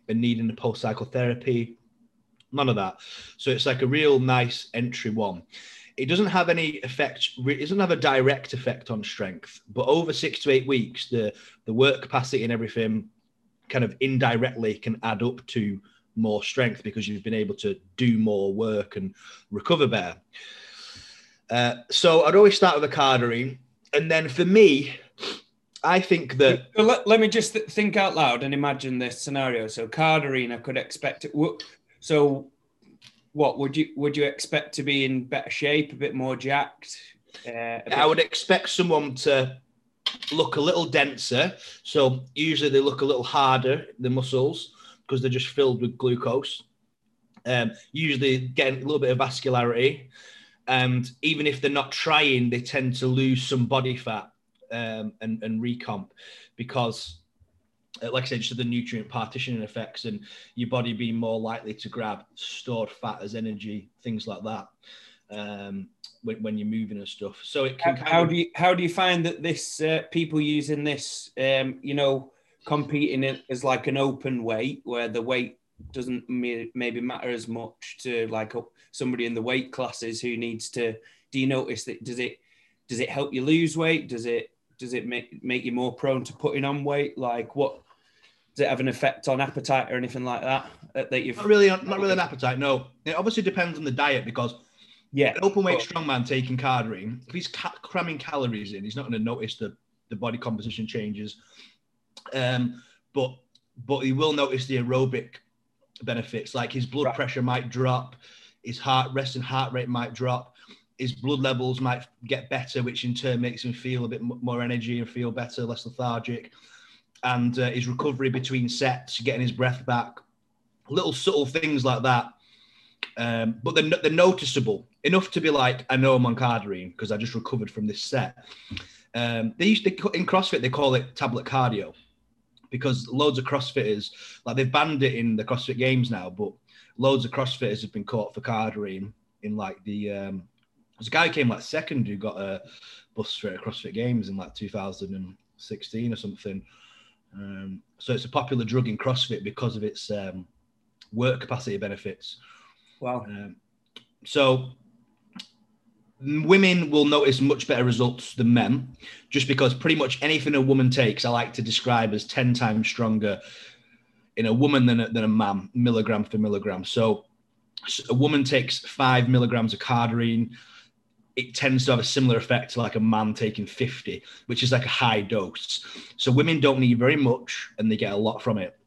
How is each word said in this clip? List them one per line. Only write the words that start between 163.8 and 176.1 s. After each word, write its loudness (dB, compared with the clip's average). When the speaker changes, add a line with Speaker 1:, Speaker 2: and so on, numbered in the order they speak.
Speaker 1:
in 0
a 4
woman 6
than 6
a, 0
than 0
a 2
man, 2
milligram 2
for -4
milligram. -2
So 0
s-, -8
a 0
woman 4
takes 0
five 2
milligrams 2
of -8
cardarine, 0
it -6
tends 2
to 4
have 4
a 0
similar 4
effect 0
to, 0
like, -2
a 0
man 2
taking -4
fifty, -6
which -2
is, 2
like, 4
a -4
high 2
dose. -4